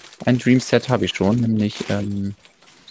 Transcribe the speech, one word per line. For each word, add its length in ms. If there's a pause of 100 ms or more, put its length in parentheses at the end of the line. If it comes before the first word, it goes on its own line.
(240)
Ein 140
Dream-Set 520
hab 120
ich 140
schon, 220
nämlich, 520
ähm, 460 (560)